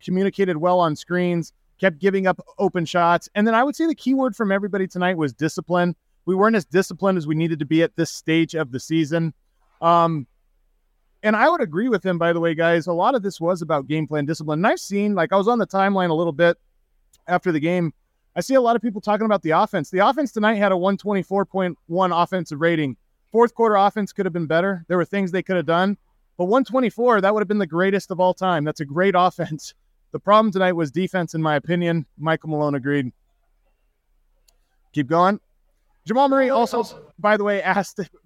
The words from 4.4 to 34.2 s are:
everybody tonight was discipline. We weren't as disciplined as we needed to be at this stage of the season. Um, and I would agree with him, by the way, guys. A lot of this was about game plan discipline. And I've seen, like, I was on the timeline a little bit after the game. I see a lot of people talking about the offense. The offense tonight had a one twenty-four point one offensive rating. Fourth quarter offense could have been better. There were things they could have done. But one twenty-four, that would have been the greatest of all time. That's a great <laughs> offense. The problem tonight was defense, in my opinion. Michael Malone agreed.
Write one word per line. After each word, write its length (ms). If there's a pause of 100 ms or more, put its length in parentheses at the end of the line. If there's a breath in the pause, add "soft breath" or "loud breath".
everybody 340
tonight 300
was 160
discipline. 640 (300)
We 80
weren't 220
as 80
disciplined 540
as 80
we 80
needed 260
to 40
be 180
at 140
this 140
stage 440
of 160
the 80
season. 540 (480)
Um, 460 (960)
and 120
I 140
would 120
agree 280
with 160
him, 140
by 140
the 80
way, 140
guys. 320
A 60
lot 220
of 80
this 180
was 220
about 260
game 180
plan 180
discipline. 360
And 60
I've 120
seen, 360
like, 180
I 40
was 120
on 100
the 80
timeline 440
a 40
little 180
bit 240 (680)
after 240
the 100
game. 320 (440)
I 40
see 140
a 60
lot 160
of 60
people 180
talking 240
about 180
the 80
offense. 400
The 160
offense 240
tonight 240
had 160
a 60
one 200
twenty-four 500
point 300 (100)
one 260
offensive 480
rating. 360 (360)
Fourth 220
quarter 200
offense 380
could 140
have 60
been 140
better. 400
There 100
were 80
things 280
they 100
could 140
have 100
done. 300 (400)
But 80
one 200
twenty-four, 560
that 140
would 60
have 80
been 100
the 80
greatest 460
of 80
all 120
time. 300
That's 180
a 40
great 300
<laughs> 40
offense. 560 (380)
The 80
problem 320
tonight 220
was 180
defense, 420
in 80
my 140
opinion. 500 (100)
Michael 340
Malone 260
agreed. 360 (1800)